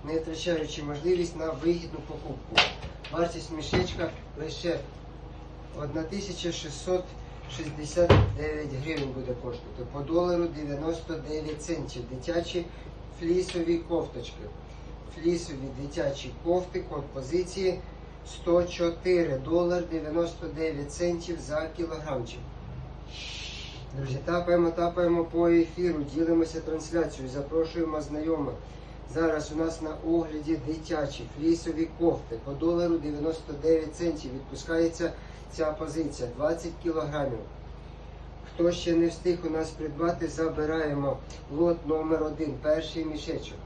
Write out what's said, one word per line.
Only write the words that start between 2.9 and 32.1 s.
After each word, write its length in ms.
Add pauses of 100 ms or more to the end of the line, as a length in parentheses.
Вартість 400
мішечка 580 (280)
лише 400 (1040)
одна 200
тисяча 500
шістсот 520 (520)
шістдесят 540 (260)
дев'ять 380 (100)
гривень 300
буде 180
коштувати. 600
По 80
долару 440
дев'яносто 680 (140)
дев'ять 340
центів. 480
Дитячі 560 (540)
флісові 580
кофточки. 640 (720)
Флісові 540 (120)
дитячі 500 (140)
кофти, 460
код 140
позиції 760 (480)
сто 360
чотири, 760
долар 540
дев'яносто 540
дев'ять 460
центів 480
за 360
кілограмчик. 640 (1600)
Друзі, 280
тапаємо, 460
тапаємо 540
по 240
ефіру, 540 (120)
ділимося 460
трансляцією, 760
запрошуємо 680
знайомих. 540 (600)
Зараз 380
у 40
нас 260
на 140 (160)
огляді 440 (100)
дитячі 580 (140)
флісові 500 (100)
кофти. 460